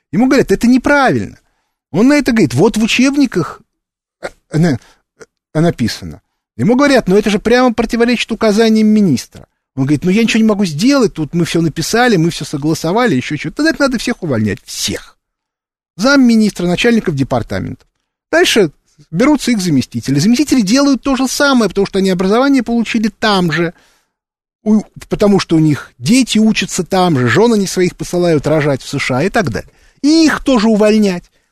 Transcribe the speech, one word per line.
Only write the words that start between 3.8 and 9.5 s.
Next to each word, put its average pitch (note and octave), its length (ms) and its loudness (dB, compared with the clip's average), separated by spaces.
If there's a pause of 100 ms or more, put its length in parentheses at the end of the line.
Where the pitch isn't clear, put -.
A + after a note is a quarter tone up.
э, - 360 -8
на-, D#3+ 200 2 (760)
э, D3+ 80 -2
написано". G#2+ 640 -4 (340)
Ему D#3 180 0
говорят, C4+ 320 2
ну F#3 120 2
это G#3+ 100 0
же G#3 100 0
прямо B3 360 2
противоречит A#3 580 -2
указаниям A3 540 2
министра. G3+ 600 0 (300)